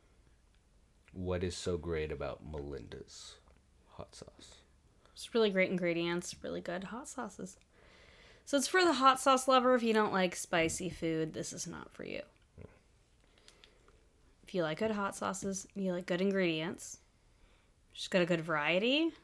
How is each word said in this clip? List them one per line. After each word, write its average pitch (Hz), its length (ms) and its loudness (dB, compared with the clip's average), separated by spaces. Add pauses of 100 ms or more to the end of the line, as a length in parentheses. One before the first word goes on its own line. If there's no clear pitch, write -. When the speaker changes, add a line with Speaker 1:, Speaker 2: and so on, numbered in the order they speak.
(1120)
Speaker 1:
What 90 320 -2
is 87 120 -4
so 90 200 -2
great 80 360 -4
about 69 380 -6
Melinda's 71 840 -12 (560)
hot - 220 -16
sauce? - 420 -20 (580)
Speaker 2:
It's - 200 -12
really 220 160 4
great 185 200 2
ingredients, 175 720 -2
really 175 180 -6
good 180 240 -6
hot 226 240 -10
sauces. 208 480 -10 (920)
So 277 100 0
it's 262 120 2
for 370 160 6
the 330 100 6
hot 262 260 6
sauce 262 280 6
lover. 254 260 6
If 233 80 4
you 226 100 4
don't 214 200 4
like 185 240 2
spicy 165 520 0
food, 160 460 -2
this - 180 -6
is - 140 -8
not 76 260 -12
for - 120 -14
you. 50 180 -8 (2250)
If - 100 -12
you 185 80 2
like 156 160 -2
good 220 140 0
hot 202 220 -2
sauces, 196 600 -4
you 190 180 -2
like 180 140 -4
good 175 160 0
ingredients, 180 760 0 (1000)
she's - 80 -8
got 190 160 2
a 170 40 2
good 165 160 0
variety, 180 680 2 (140)